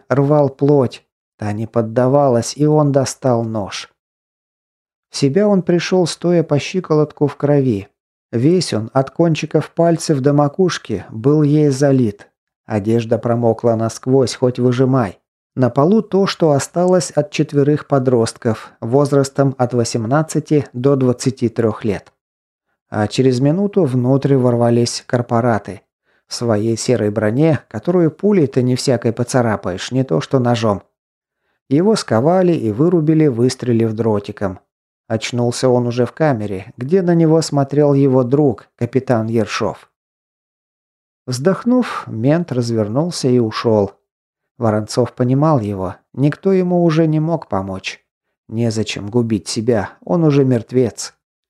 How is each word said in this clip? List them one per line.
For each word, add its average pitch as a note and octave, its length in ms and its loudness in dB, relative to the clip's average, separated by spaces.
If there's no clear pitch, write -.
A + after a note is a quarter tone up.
рвал C#3+ 400 2
плоть. C#3 560 0
Та G#2+ 160 -6
не G#2+ 140 -6
поддавалась, B2 880 0
и D3 100 0
он D3+ 240 2
достал B2+ 540 0
нож. A2 480 -8
В - 80 -14
себя D3 280 2
он G3+ 140 2
пришёл, F3 460 0
стоя E3+ 360 0
по D3 160 0
щиколотку D3+ 680 -2
в C3+ 100 -4
крови. C3 520 0
Весь D#3 400 2
он, A2 220 -4
от C3+ 160 0
кончиков D#3+ 640 0
пальцев E3 480 0
до C#3 120 2
макушки, C#3+ 800 0
был C#3 320 2
ей D3 260 4
залит. C3+ 600 0
Одежда A2 540 0
промокла A#2 560 0
насквозь, A#2 600 0
хоть B2 240 -2
выжимай. B2+ 600 0
На B2 160 2
полу F#3 320 2
то, G3 240 0
что D#3+ 260 0
осталось F3 580 0
от D3 200 -2
четверых D3 580 0
подростков, B2 800 0
возрастом C#3 800 0
от B2 160 -2
восемнадцати C3+ 960 -2
до C3 220 0
двадцати B2+ 540 0
трёх A2+ 360 -2
лет. G2+ 280 -6
А G#2 180 -2
через B2+ 320 2
минуту F#3 440 0
внутрь C3+ 520 0
ворвались A#2+ 720 0
корпораты. A#2 760 -2
В - 80 -16
своей A2+ 420 -2
серой A2 340 -2
броне, A2+ 580 0
которую E3+ 420 0
пулей-то D#3 520 0
не B2+ 140 0
всякой A#2+ 360 -2
поцарапаешь, G#2+ 800 -4
не B2+ 140 0
то D3 160 -2
что - 180 -2
ножом. A2+ 440 0
Его F#3 280 2
сковали E3+ 560 2
и A2+ 180 -2
вырубили, D#3 560 2
выстрелив A#2 680 0
дротиком. G#2 680 -4
Очнулся A#2+ 600 -2
он B2 180 2
уже A#2+ 200 -2
в - 60 -10
камере, G#2+ 640 -4
где D#3+ 260 0
на F3 120 2
него E3 280 4
смотрел C#3+ 520 0
его C3+ 300 4
друг, C3+ 520 0
капитан A#2+ 500 -2
Ершов. A2+ 640 -4
Вздохнув, F#3+ 800 -2
мент C3+ 460 -2
развернулся A#2+ 760 -2
и B2 100 4
ушёл. G#2+ 540 0
Воронцов A2 560 -2
понимал C3+ 480 0
его, F#2+ 360 -6
никто D3 380 -2
ему F3+ 300 0
уже E3 240 2
не D#3 140 0
мог D#3+ 280 -4
помочь. F#2+ 560 -8
Незачем A2 600 -4
губить A2+ 380 -2
себя, A2 440 -2
он F3 200 0
уже C#3+ 200 4
мертвец. B2 680 -2